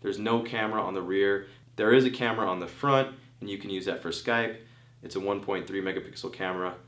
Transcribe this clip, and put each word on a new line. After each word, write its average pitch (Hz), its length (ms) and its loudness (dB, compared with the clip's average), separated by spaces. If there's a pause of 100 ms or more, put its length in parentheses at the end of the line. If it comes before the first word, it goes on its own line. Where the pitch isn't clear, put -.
There's 101 180 -2
no 117 220 2
camera 110 380 -2
on 92 140 -2
the 95 80 -2
rear. 98 460 2 (280)
There 110 160 4
is 131 140 10
a 123 60 2
camera 113 360 0
on 90 120 0
the 85 80 -6
front, 135 480 2 (260)
and 101 80 -10
you 98 80 -6
can 98 140 -8
use 95 140 -4
that 90 140 -2
for - 120 -6
Skype. 117 460 -2 (440)
It's - 140 -12
a 95 40 0
one 98 220 0
point 98 240 -2
three 95 160 -4
megapixel 95 520 -6
camera 90 420 -4 (120)